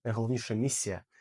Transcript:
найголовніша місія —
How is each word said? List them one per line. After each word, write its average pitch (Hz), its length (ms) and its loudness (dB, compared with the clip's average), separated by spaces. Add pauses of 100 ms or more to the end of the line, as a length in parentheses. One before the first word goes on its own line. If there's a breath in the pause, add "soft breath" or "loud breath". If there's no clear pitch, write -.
найголовніша 113 500 0
місія — 107 480 0 (180)